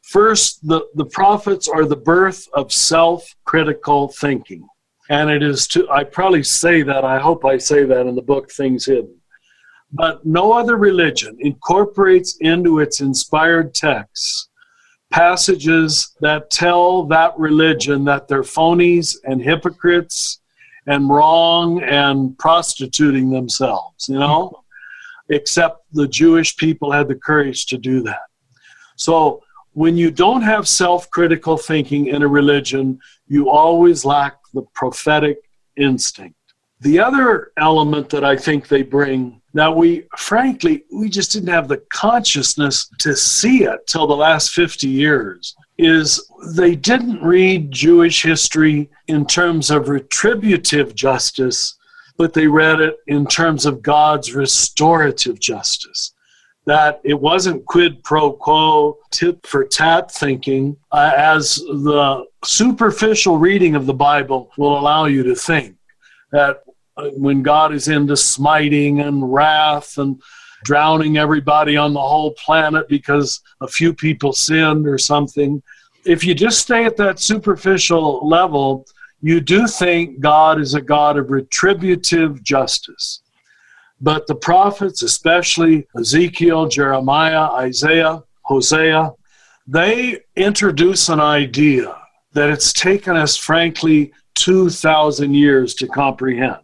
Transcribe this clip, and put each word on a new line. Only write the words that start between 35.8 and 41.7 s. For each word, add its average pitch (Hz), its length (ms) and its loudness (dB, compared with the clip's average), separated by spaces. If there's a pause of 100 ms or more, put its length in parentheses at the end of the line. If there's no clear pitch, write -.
The 151 180 2
other 247 580 0
element 151 520 0
that 143 140 -4
I 139 120 4
think 147 320 -4
they 139 160 2
bring 131 580 -4 (140)
that 156 200 2
we, 170 300 2 (120)
frankly, - 760 -2
we 214 180 -6
just 185 220 -4
didn't 185 180 -4
have 165 180 0
the 143 140 -4 (100)